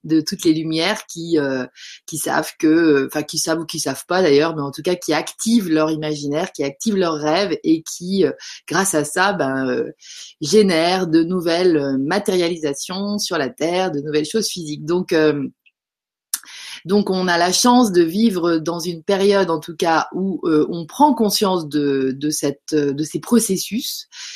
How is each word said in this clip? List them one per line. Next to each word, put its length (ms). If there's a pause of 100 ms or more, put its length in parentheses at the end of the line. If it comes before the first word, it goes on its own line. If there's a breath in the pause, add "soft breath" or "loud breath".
de 160
toutes 240
les 80
lumières 540
qui, 340
euh, 260 (400 loud breath)
qui 120
savent 420
que, 480
enfin, 160
qui 140
savent 200
ou 80
qui 140
savent 260
pas 160
d'ailleurs, 320
mais 80
en 80
tout 120
cas 120
qui 180
activent 580
leur 200
imaginaire, 640
qui 100
activent 360
leurs 180
rêves 480
et 180
qui, 420
euh, 60 (380 loud breath)
grâce 260
à 100
ça, 280
ben, 360
euh, 220 (500 loud breath)
génèrent 680
de 160
nouvelles, 520
euh, 200
matérialisations 1200
sur 200
la 100
Terre, 420
de 100
nouvelles 260
choses 220
physiques. 360
Donc, 300
euh, 340 (1400 loud breath)
donc 240
on 180
a 120
la 140
chance 380
de 120
vivre 560
dans 200
une 240
période, 460
en 120
tout 140
cas, 380
où, 320
euh, 240
on 160
prend 300
conscience 560
de, 440
de 140
cette, 460
euh, 180
de 100
ces 160
processus, 880 (280 loud breath)